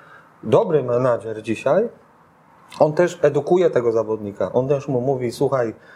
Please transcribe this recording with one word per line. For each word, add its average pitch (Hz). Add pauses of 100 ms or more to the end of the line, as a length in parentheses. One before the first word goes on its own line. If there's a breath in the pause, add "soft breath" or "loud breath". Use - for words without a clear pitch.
(440 loud breath)
dobry 147
menadżer 120
dzisiaj, 139 (880)
on 151
też 175
edukuje 147
tego 120
zawodnika, 107
on 127
też 139
mu 127
mówi: 127
„Słuchaj, 127 (220 loud breath)